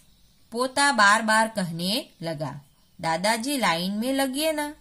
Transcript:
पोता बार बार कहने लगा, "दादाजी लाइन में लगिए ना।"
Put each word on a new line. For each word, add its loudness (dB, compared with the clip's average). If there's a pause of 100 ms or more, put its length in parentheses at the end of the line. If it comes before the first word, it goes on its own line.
(520)
पोता 0
बार 6
बार 4
कहने -4 (120)
लगा, -8 (400)
"दादाजी -2
लाइन 0
में -2
लगिए 0
ना।" -6